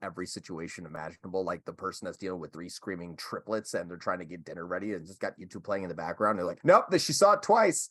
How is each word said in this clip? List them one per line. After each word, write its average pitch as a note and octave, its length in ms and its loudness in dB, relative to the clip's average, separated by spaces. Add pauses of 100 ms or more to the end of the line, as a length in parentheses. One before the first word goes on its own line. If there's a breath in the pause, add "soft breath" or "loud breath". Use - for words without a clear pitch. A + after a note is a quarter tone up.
every F#2 240 -8
situation E2+ 600 -10
imaginable, D#2+ 580 -6
like F2 200 -6
the E2+ 80 -10
person F#2+ 340 -8
that's F2 120 -8
dealing F#2 220 -6
with E2 120 -12
three F2 160 -12
screaming F2 480 -8
triplets - 580 -6
and F2 140 -4
they're F2 80 -10
trying F2+ 220 -2
to F2+ 60 -10
get E2 200 -12
dinner E2+ 220 -10
ready F#2+ 260 -2
and E2 140 -6
just G2 140 -18
got G2 180 -6
YouTube F2+ 240 -14
playing G2 220 -2
in F2+ 40 -6
the E2+ 60 -6
background." F2 420 0
They're F2+ 100 -2
like, - 180 -6
"Nope, G3+ 260 10
this, F3 120 4
she - 100 -2
saw G3+ 220 8
it - 80 2
twice. G#3 480 4